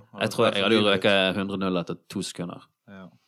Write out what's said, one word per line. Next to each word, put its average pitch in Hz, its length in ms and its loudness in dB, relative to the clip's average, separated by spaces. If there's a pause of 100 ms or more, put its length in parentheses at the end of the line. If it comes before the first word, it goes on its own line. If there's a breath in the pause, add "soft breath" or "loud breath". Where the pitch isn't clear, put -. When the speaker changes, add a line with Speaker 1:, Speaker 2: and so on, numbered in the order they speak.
(120)
Speaker 1:
du 104 80 -12
Speaker 2:
Jeg 107 80 0
Speaker 1:
vært 104 80 -10
Speaker 2:
tror - 80 2
jeg, - 80 4
Speaker 1:
redd - 40 -6
Speaker 2:
jeg 101 40 2
Speaker 1:
for 98 80 2
Speaker 2:
hadde 110 80 6
jo 107 80 4
Speaker 1:
livet 101 160 4
ditt? - 80 0
Speaker 2:
røket 95 320 2
hundre 98 180 -4
null 92 220 0
etter 85 160 -8 (140)
to - 100 -8
sekunder. - 420 -10 (240)
Speaker 1:
Ja. 95 220 -20 (200)